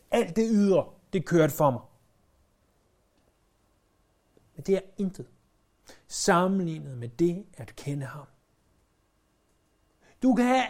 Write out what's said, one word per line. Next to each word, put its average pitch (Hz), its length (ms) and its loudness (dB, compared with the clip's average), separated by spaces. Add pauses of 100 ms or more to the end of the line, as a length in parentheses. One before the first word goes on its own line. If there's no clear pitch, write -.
(120)
alt 196 240 0
det 226 160 0
ydre, 202 380 4 (240)
det 190 120 -4
kørte 156 280 2
for 147 180 2
mig. 117 100 -4 (2750)
Men 143 100 -16
det 190 100 2
er 185 60 0 (160)
intet 185 300 -8 (800)
sammenlignet 170 880 -2
med 117 120 -10
det 175 440 -2
at - 220 -18
kende 143 300 -8
ham. 139 200 -16 (2000)
Du 254 120 4
kan 240 100 2
have 247 240 2